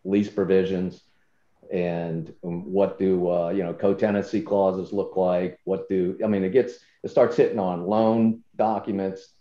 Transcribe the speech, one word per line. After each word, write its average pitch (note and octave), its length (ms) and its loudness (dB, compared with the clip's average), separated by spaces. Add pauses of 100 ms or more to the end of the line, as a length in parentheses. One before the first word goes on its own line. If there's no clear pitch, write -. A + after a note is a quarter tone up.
lease G2 240 2
provisions F#2 760 0 (680)
and, E2+ 600 -4 (120)
um, F2 260 -8
what F#2+ 280 0
do, F2+ 340 2
uh, E2+ 160 0
you F#2+ 140 -2
know, E2+ 100 -4
co-tenancy G2+ 680 0
clauses F#2+ 500 0
look G2 240 -4
like? F2+ 480 0
What F#2+ 240 -4
do, F#2 340 0
I A2 40 0
mean, G2 180 2
it F#2 80 0
gets, B2 220 2 (280)
it - 80 -8
starts B2 280 4
hitting A2+ 200 2
on F2+ 280 -2
loan A2+ 580 2 (120)
documents G2 720 -4 (100)